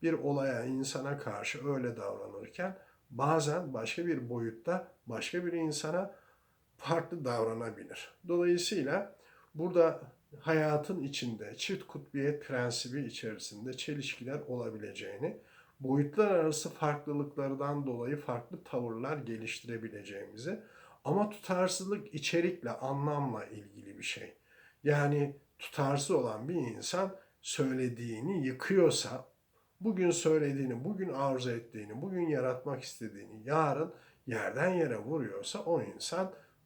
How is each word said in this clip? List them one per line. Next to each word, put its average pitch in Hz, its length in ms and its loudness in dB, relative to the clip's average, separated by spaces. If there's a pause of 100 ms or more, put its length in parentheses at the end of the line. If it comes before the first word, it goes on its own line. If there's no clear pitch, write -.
bir 160 120 4
olaya, 135 520 0
insana 135 520 -2
karşı 120 560 -2
öyle 123 240 0
davranırken 101 800 -6 (320)
bazen 147 640 2
başka 117 320 -2
bir 131 240 0
boyutta 120 600 -2 (160)
başka 120 380 -4
bir 170 80 0
insana 165 640 0 (600)
farklı 165 480 -2
davranabilir. 113 880 -2 (140)
Dolayısıyla 175 880 2 (400)
burada 165 460 4 (380)
hayatın 156 640 2
içinde 113 540 -4
çift - 320 -4
kutbiyet 147 560 -2
prensibi 123 580 -2
içerisinde 113 720 -8
çelişkiler 131 760 -6
olabileceğini, 107 880 -6 (420)
boyutlar 143 520 4
arası 160 380 4
farklılıklardan 143 1160 0
dolayı 123 300 -2
farklı 127 460 -6
tavırlar 123 540 -2
geliştirebileceğimizi 110 1400 -8 (460)
ama 202 240 4
tutarsızlık 185 840 0
içerikle, 165 580 0
anlamla 139 760 0
ilgili 101 520 -16
bir - 60 -12
şey. - 300 -6 (500)
Yani 143 520 4 (240)
tutarsız 143 520 0
olan 120 380 2
bir 180 60 -2
insan 175 600 -2 (260)
söylediğini 127 1080 0
yıkıyorsa, 143 800 4 (540)
bugün 185 300 4
söylediğini, 139 720 4
bugün 185 260 -2
arzu 131 420 2
ettiğini, 110 500 -6
bugün 180 260 0
yaratmak 131 560 0
istediğini 104 640 -12
yarın 151 480 2 (340)
yerden 123 460 0
yere 147 240 2
vuruyorsa 107 600 -4
o 165 220 2
insan - 520 -4 (320)